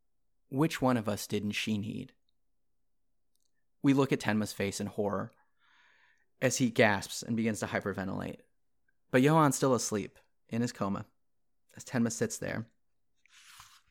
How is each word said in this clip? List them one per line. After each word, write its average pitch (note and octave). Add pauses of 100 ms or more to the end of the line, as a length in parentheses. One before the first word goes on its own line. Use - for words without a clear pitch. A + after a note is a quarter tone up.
(500)
Which D3
one B2+
of A2
us G#2
didn't G#2
she G#2+
need? - (1700)
We C#3
look C3+
at -
Tenma's G#2+
face G2+
in G#2
horror G#2 (1080)
as B2+
he B2
gasps G#2
and A2+
begins A2
to A2
hyperventilate. F#2+ (720)
But B2+
Johan's D3+
still C3
asleep - (300)
in A#2
his A#2+
coma G2+ (720)
as -
Tenma A#2
sits -
there G#2+ (1200)